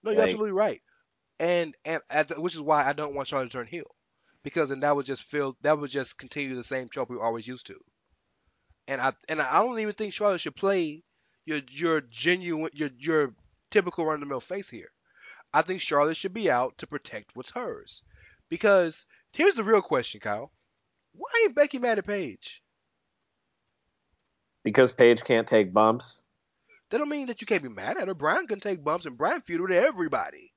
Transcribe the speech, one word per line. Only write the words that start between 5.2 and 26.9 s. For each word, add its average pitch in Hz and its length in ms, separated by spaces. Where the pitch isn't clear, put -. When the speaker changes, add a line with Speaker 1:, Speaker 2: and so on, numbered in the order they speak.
Speaker 1:
feel, 139 380
that 151 180
would 143 120
just 135 280
continue 135 380
the 120 80
same 127 240
trope 120 220
we 120 80
always 113 280
used 127 220
to. - 100
And 135 120
I, 131 120
and 156 120
I 147 220
don't 233 160
even 208 160
think 208 180
Charlotte 202 280
should 147 160
play 175 480
your, 151 160
your 160 300
genuine, 160 760
your, 143 240
your 147 340
typical 180 340
run-of-the-mill 143 360
face 196 280
here. 107 220
I 156 80
think 180 180
Charlotte 151 360
should 185 180
be 202 160
out 127 280
to - 100
protect - 480
what's 127 160
hers. 196 500
Because 180 580
here's 359 220
the 233 80
real 202 200
question, 123 380
Kyle. 107 300
Why 349 160
ain't 277 100
Becky 285 240
mad 240 200
at 185 80
Paige? 180 540
Speaker 2:
Because 120 280
Paige 120 300
can't 113 240
take 104 260
bumps. 110 500